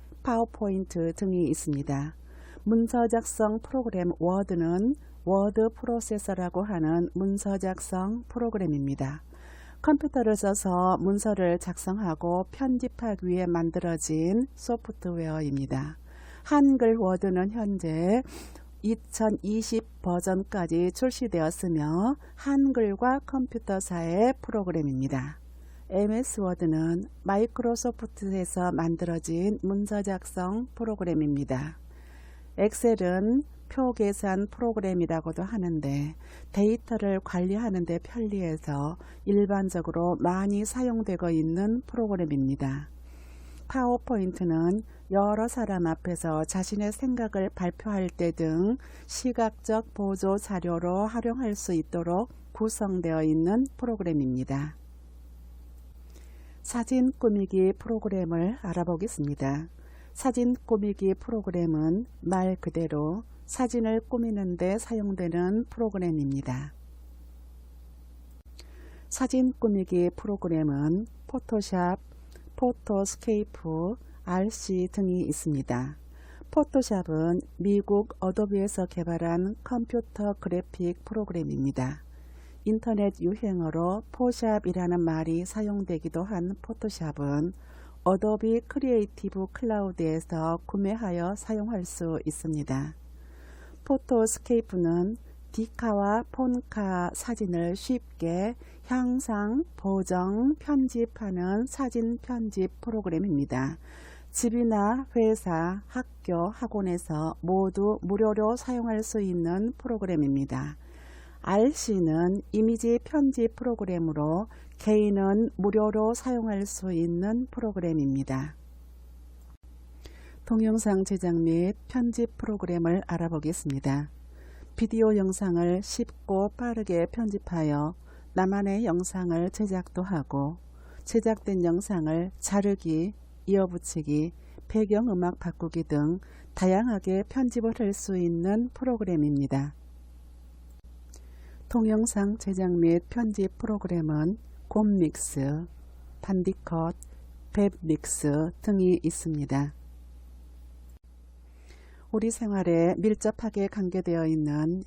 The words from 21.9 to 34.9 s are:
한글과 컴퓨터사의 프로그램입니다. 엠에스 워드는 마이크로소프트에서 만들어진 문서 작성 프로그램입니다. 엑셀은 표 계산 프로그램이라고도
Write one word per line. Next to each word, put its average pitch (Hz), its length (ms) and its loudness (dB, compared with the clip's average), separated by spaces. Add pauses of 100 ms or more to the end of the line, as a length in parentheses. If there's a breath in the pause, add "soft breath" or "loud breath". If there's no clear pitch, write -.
한글과 254 920 2
컴퓨터사의 202 1160 0
프로그램입니다. 143 1000 -2 (500 soft breath)
엠에스 208 520 0
워드는 170 640 2 (180)
마이크로소프트에서 202 1500 0
만들어진 165 920 0
문서 202 420 0
작성 190 720 -4
프로그램입니다. 156 1040 0 (800 loud breath)
엑셀은 214 840 4 (260)
표 254 240 0
계산 202 540 0
프로그램이라고도 180 960 0